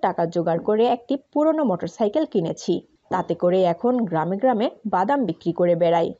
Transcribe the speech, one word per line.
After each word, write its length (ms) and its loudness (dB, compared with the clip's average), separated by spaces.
টাকা 240 0
জোগাড় 340 0
করে 260 2
একটি 320 -2
পুরনো 300 2
মোটরসাইকেল 640 -2
কিনেছি, 560 -2
তাতে 260 -2
করে 280 2
এখন 420 0
গ্রামে 320 -2
গ্রামে 320 0
বাদাম 400 0
বিক্রি 280 -4
করে 220 2
বেড়াই। 440 2